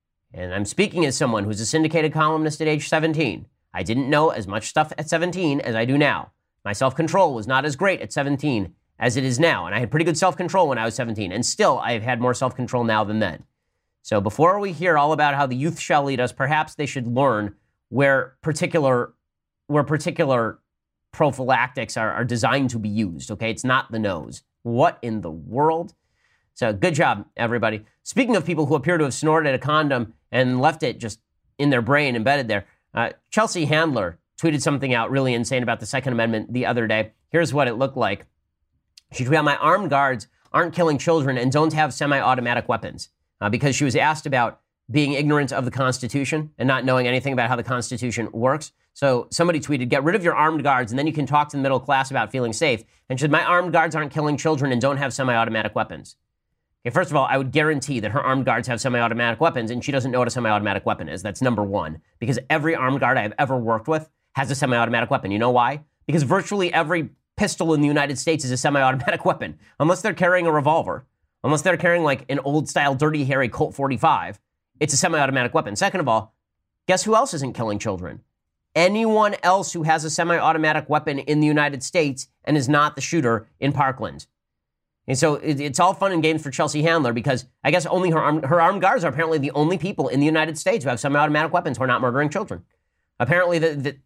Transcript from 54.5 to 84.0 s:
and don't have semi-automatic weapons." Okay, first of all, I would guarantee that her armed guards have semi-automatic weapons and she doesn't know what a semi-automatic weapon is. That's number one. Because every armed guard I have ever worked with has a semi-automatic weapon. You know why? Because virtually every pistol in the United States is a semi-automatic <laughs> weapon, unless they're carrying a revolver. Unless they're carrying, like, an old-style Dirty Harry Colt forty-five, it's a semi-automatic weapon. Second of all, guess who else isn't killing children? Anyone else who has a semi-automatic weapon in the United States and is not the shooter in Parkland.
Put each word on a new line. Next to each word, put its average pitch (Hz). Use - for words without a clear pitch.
and 120
don't 135
have 139
semi-automatic 113
weapons." -
Okay, 123
first 180
of 151
all, 135
I 139
would 131
guarantee 147
that 101
her 135
armed 131
guards 120
have 120
semi-automatic 117
weapons 117
and 120
she 143
doesn't 131
know 123
what 123
a 117
semi-automatic 104
weapon 104
is. 80
That's 104
number 120
one. 95
Because 117
every 160
armed 131
guard 123
I 110
have 104
ever 135
worked 113
with 156
has 135
a 139
semi-automatic 117
weapon. 120
You 104
know 120
why? 139
Because 151
virtually 180
every 160
pistol 180
in 147
the 147
United 143
States 156
is 127
a 127
semi-automatic 135
<laughs> 185
weapon, 95
unless 175
they're 214
carrying 175
a -
revolver. 147
Unless 151
they're 180
carrying, 175
like, 139
an 139
old-style 143
Dirty 151
Harry 131
Colt -
forty-five, 123
it's 151
a -
semi-automatic 135
weapon. 107
Second 180
of 139
all, 110
guess 185
who 214
else 254
isn't 135
killing 107
children? 90
Anyone 208
else 185
who 165
has 160
a 160
semi-automatic 156
weapon 147
in 151
the 151
United 147
States 147
and 151
is 131
not 147
the 139
shooter 123
in 135
Parkland. 131